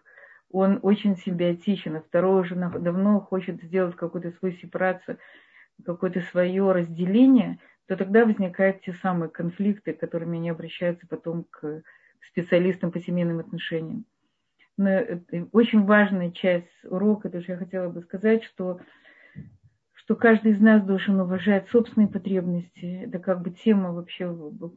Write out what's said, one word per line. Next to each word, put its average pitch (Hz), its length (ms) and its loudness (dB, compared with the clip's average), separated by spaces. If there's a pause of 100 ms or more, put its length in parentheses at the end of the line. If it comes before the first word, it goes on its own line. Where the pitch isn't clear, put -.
(500)
он 190 320 2
очень 202 340 2
симбиотичен, 175 800 -4
а 160 40 -8
второй 185 400 2
уже 175 160 -4
нах-, 175 240 -6
давно 190 400 2
хочет 185 420 -6
сделать 175 320 -2
какую-то 175 380 -8
свою 180 240 -6
сепарацию, 180 640 -4 (680)
какое-то 180 340 -4
свое 180 520 0
разделение, 180 880 4 (260)
то 196 100 -4
тогда 196 280 4
возникают 190 580 0
те 190 120 -10
самые 175 360 -4
конфликты, 175 600 -4
к 156 80 -14
которым 170 320 -6
они 170 180 -6
обращаются 170 560 -6
потом 165 420 -8
к 156 340 -12 (380)
специалистам 180 680 0
по 175 80 -10
семейным 175 400 -4
отношениям. 165 680 -8 (720)
Но 196 120 2
это 175 640 -4
очень 220 320 4
важная 196 460 4
часть 175 420 -2 (120)
урока, 202 440 0
то, 175 140 -8
что 180 100 -10
я 180 60 -8
хотела 185 300 -6
бы 170 140 -10
сказать, 214 420 0
что, 180 360 -8 (1120)
что - 240 -4
каждый 220 360 4
из 196 80 2
нас 214 220 8
должен 190 380 0
уважать 185 480 0
собственные 226 400 2
потребности. 180 960 -6
Это - 140 -10
как 180 240 -4
бы 180 80 -6
тема 190 420 2
вообще, 170 340 -10 (500)